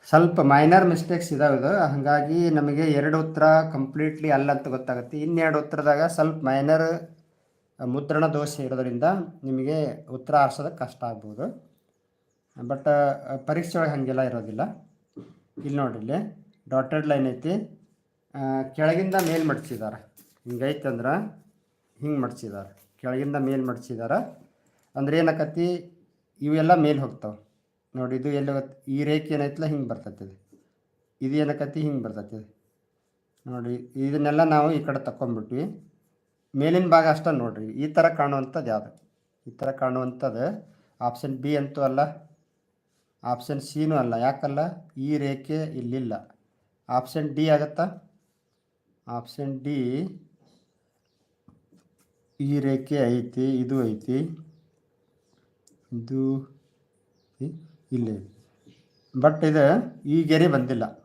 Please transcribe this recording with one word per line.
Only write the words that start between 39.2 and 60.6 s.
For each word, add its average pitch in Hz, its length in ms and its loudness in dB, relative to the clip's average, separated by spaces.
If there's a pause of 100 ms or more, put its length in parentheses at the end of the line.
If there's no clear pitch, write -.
ಈ 117 40 -16
ಥರ 135 200 -4
ಕಾಣುವಂಥದ್ದು 127 760 -4 (560)
ಆಪ್ಷನ್ 131 360 -4
ಬಿ 143 200 -2
ಅಂತೂ 139 240 -4
ಅಲ್ಲ, 131 180 2 (1200)
ಆಪ್ಷನ್ 123 380 -4
ಸಿನೂ 156 340 -2
ಅಲ್ಲ. 123 180 0
ಯಾಕಲ್ಲ? 135 460 -2 (380)
ಈ 143 200 -2
ರೇಖೆ 139 420 -4 (200)
ಇಲ್ಲಿಲ್ಲ. 120 340 -6 (760)
ಆಪ್ಷನ್ 135 460 -2
ಡಿ 156 140 2
ಆಗತ್ತಾ? 151 360 2 (1200)
ಆಪ್ಷನ್ 127 560 -8
ಡಿ 143 140 -4 (2500)
ಈ 143 200 0
ರೇಖೆ 135 360 0
ಐತಿ, 123 500 0 (140)
ಇದು 127 280 0
ಐತಿ, 110 300 -4 (1800)
ಇದು 123 280 -6 (1160)
ಇ-, 139 180 -10 (340)
ಇಲ್ಲೇ 120 200 -2
ಐತಿ. 98 240 -10 (800)
But 156 340 4
ಇದು 151 140 6 (420)
ಈ 160 180 2
ಗೆರೆ 160 240 6
ಬಂದಿಲ್ಲ. 127 380 0 (200)